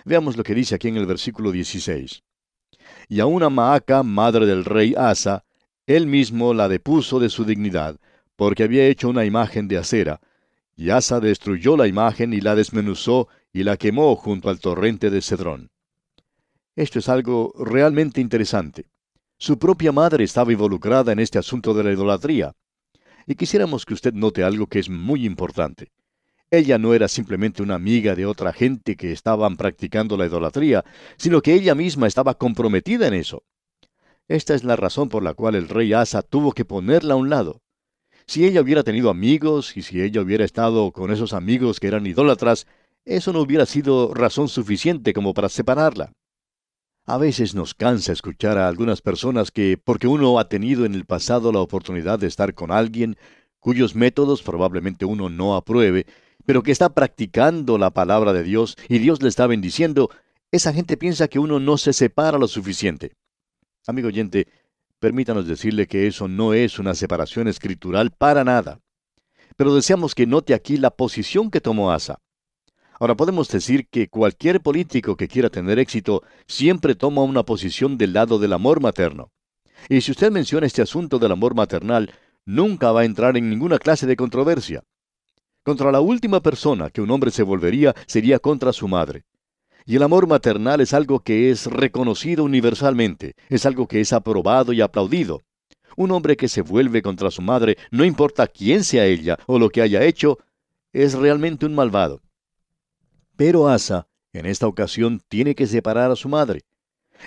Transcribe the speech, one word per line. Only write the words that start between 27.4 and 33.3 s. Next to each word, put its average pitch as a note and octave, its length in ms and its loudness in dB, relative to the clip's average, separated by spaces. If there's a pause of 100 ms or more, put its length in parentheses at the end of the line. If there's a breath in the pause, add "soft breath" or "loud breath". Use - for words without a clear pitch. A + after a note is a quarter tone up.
una G2 140 -2
amiga G#2 400 0
de F#2 100 -4
otra G2 280 -4
gente A#2+ 440 -2
que F2+ 140 -8
estaban G#2 460 0
practicando G2+ 600 -4
la F#2 100 0
idolatría, F2 580 0 (320 loud breath)
sino E3 260 2
que D#3+ 120 4
ella F#3 200 4
misma C#3 320 0
estaba B2+ 280 0
comprometida A#2+ 720 0
en G#2 60 0
eso. D#2+ 280 -8 (880)